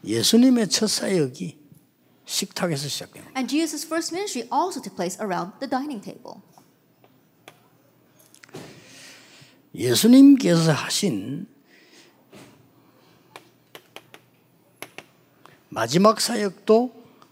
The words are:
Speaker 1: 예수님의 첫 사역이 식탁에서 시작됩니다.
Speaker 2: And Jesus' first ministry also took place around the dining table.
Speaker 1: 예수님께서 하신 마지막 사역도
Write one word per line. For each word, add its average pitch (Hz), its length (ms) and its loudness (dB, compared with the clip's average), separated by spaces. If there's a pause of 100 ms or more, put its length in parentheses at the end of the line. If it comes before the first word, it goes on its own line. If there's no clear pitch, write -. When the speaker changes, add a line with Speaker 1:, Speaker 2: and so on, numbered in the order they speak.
Speaker 1:
예수님의 226 640 2
첫 214 200 -2
사역이 165 680 -4 (640)
식탁에서 151 640 -6
시작됩니다. - 480 -14
Speaker 2:
And 254 140 -4
Jesus' 311 360 -4
first 320 280 -6
ministry 370 380 -8
also 311 280 -4
took - 160 -16
place 185 240 -6
around 180 400 -6
the 277 80 -8
dining 262 320 -6
table. - 400 -20 (3250)
Speaker 1:
예수님께서 175 960 6
하신 131 760 -4 (4000)
마지막 180 520 2
사역도 220 720 0 (400)